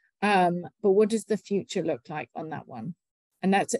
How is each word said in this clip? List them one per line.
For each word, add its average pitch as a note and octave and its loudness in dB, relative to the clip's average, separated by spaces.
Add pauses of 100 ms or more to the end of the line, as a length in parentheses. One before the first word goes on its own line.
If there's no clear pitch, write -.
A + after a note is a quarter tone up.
(220)
Um, F3+ 2 (180)
but G3+ 4
what G#3 4
does A3 -2
the G#3+ -2
future - -4
look D3+ -4
like D3+ -10
on D#3 -10
that C#3+ -12
one? D#3 -12 (460)
And F#3+ 2
that's, F#3+ 0